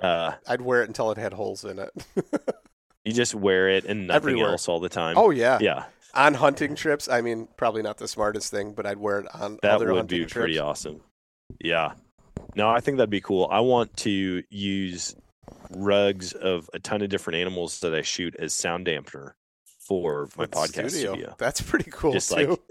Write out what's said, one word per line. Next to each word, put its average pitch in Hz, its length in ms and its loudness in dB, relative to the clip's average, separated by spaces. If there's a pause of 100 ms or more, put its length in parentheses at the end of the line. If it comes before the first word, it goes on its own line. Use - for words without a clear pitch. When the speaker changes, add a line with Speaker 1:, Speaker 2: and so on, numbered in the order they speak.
Speaker 1:
Uh, 85 340 0 (120)
Speaker 2:
I'd 123 140 -2
wear 123 200 2
it 104 60 -2
until 113 220 -2
it 104 80 -4
had 101 160 -6
holes 101 300 -6
in 95 140 -8
it. - 120 -8 (260)
<laughs> - 460 -4 (420)
Speaker 1:
You 110 80 -2
just 120 240 2
wear 95 320 4
it 95 160 4
and 101 240 -4
nothing - 80 4
Speaker 2:
Everywhere. 131 320 2
Speaker 1:
else 82 200 -2
all 85 120 0
the 87 80 -4
time. 85 280 0
Speaker 2:
Oh, 208 140 8
yeah. 123 300 4
Speaker 1:
Yeah. 82 240 0 (280)
Speaker 2:
On 143 220 6
hunting 143 400 2
trips, 147 340 -2
I 123 120 2
mean, 113 260 -4 (100)
probably 110 240 0
not 107 180 -4
the 110 100 -8
smartest 107 420 -2
thing, 104 220 -4
but 104 120 -8
I'd 101 140 -4
wear 101 220 0
it - 120 -14
on 104 300 -8
Speaker 1:
That 101 140 4
Speaker 2:
other 110 160 2
Speaker 1:
would 92 60 2
Speaker 2:
hunting 90 240 -2
Speaker 1:
be 80 40 -4
pretty 85 280 -2
Speaker 2:
trips. 76 100 0
Speaker 1:
awesome. 76 400 -6 (580)
Yeah. 82 320 0 (640)
No, 107 120 4
I 117 120 4
think 139 160 -2
that'd 117 120 4
be 101 120 -2
cool. 92 280 2
I 98 120 4
want 120 380 2
to 95 520 -2
use 98 640 -4 (560)
rugs 98 600 2
of 87 420 -2
a 90 60 -8
ton 104 200 -4
of 101 80 0
different 92 280 -2
animals 90 420 -2
that 82 160 -2
I 78 80 0
shoot - 380 -4
as 80 140 -4
sound 87 340 -2
dampener 69 460 -8 (440)
for 80 460 -2 (120)
my 80 100 -4
Speaker 2:
For - 20 -
the - 80 -8
Speaker 1:
podcast 78 340 -2
Speaker 2:
studio. 120 220 -4
Speaker 1:
studio. - 260 -10
Speaker 2:
That's 123 220 -2
pretty - 320 -2
cool, 156 200 2
Speaker 1:
Just, - 220 0
Speaker 2:
too. 151 160 4
Speaker 1:
like, 175 100 0 (100)